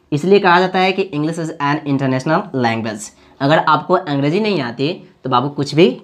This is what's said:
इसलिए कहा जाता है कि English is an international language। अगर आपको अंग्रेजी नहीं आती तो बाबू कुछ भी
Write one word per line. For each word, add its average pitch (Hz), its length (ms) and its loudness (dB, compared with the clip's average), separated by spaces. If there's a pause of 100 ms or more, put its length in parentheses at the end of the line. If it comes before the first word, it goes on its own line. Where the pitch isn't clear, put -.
(120)
इसलिए 180 280 4
कहा 180 200 4
जाता 185 200 0
है 185 120 2
कि 190 220 -4
English 156 260 -4
is 160 100 -4 (140)
an 147 240 -2
international 139 680 0
language। 113 480 -2 (360)
अगर 139 200 4
आपको 156 340 0
अंग्रेजी 147 460 0
नहीं 202 220 0
आती 127 480 -6 (140)
तो 135 60 -8
बाबू 127 200 0
कुछ 143 260 -6
भी 208 280 4